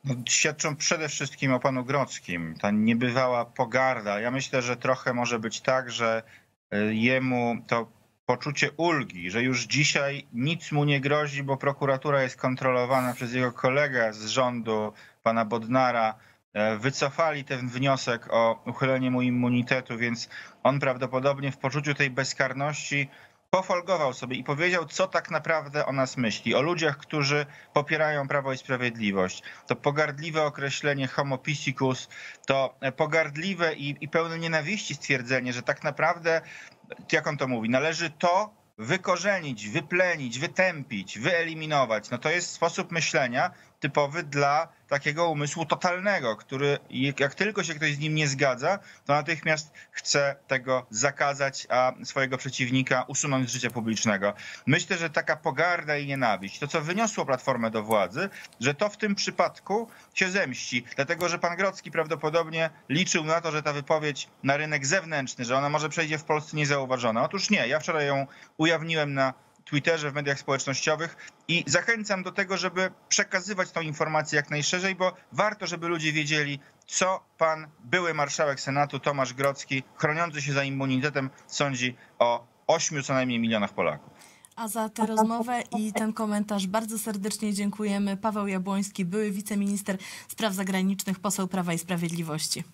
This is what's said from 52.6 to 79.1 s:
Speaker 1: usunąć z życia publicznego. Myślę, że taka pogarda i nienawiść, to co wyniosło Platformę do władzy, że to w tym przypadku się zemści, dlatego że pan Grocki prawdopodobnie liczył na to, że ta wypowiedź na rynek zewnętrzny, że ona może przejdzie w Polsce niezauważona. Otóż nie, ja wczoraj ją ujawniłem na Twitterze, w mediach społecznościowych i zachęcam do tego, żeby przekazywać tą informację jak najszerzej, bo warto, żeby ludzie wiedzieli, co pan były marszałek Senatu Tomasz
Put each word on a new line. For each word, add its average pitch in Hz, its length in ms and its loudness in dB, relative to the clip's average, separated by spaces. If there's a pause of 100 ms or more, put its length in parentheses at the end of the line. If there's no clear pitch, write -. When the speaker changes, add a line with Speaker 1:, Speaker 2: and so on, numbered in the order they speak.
Speaker 1:
usunąć 131 420 0
z 117 40 -4
życia 123 160 -2
publicznego. 107 640 0 (320)
Myślę, 175 320 2
że 165 120 -2
taka 160 260 0
pogarda 156 600 0
i 143 100 -4
nienawiść, 110 520 0
to 143 80 -4
co 160 140 -2
wyniosło 185 440 -2
Platformę 127 460 0
do 107 120 -2
władzy, 110 460 2 (300)
że 135 140 0
to 208 160 0
w - 80 -12
tym 208 180 0
przypadku 196 720 -2 (260)
się 185 160 2
zemści, 131 540 -2 (120)
dlatego 165 340 0
że 170 100 -2
pan 170 180 -2
Grocki 190 340 -4
prawdopodobnie 160 800 0 (200)
liczył 175 340 2
na 160 180 2
to, 165 100 -2
że 151 120 -2
ta 147 100 0
wypowiedź 147 540 0 (160)
na 139 140 2
rynek 151 280 -2
zewnętrzny, 156 600 -2
że 123 120 2
ona 143 120 2
może 151 200 0
przejdzie 156 280 -2
w 147 60 -8
Polsce 151 340 -2
niezauważona. 131 680 2
Otóż 180 260 -2
nie, 151 180 4
ja 147 120 0
wczoraj 151 280 0
ją 139 200 0 (300)
ujawniłem 160 560 2
na 135 200 2 (320)
Twitterze, 151 460 0
w - 20 -12
mediach 143 260 -2
społecznościowych 151 760 -2 (320)
i 170 200 0
zachęcam 196 560 0
do 180 80 -6
tego, 190 260 -2
żeby 180 340 -2 (180)
przekazywać 185 600 0
tą 165 100 -4
informację 156 540 -2
jak 147 140 0
najszerzej, 180 460 0
bo 180 180 0 (180)
warto, 202 360 0
żeby 170 200 -6
ludzie 156 240 0
wiedzieli, 147 480 0 (280)
co 185 360 0 (140)
pan 156 300 0 (160)
były 165 300 0
marszałek 143 460 0
Senatu 143 400 0
Tomasz 135 340 0